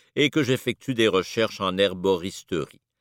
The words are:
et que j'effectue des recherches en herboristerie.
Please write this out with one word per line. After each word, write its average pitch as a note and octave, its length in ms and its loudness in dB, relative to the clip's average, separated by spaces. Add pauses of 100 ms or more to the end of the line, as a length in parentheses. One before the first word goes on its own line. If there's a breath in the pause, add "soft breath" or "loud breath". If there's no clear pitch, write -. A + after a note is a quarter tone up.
(160 soft breath)
et C#3+ 160 2
que D#3+ 100 0
j'effectue B2 540 -2
des A2+ 120 4
recherches G2+ 540 0
en F#2 160 -2
herboristerie. F#2 1040 -2 (200)